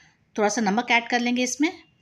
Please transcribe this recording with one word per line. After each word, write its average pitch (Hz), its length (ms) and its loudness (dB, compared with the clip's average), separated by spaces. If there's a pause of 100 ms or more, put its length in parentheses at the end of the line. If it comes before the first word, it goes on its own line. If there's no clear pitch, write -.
(360)
थोड़ा 208 120 2
सा 233 120 -2
नमक 226 300 0
ऐड 233 180 2
कर 240 120 0
लेंगे 240 220 0
इसमें, 285 280 0 (320)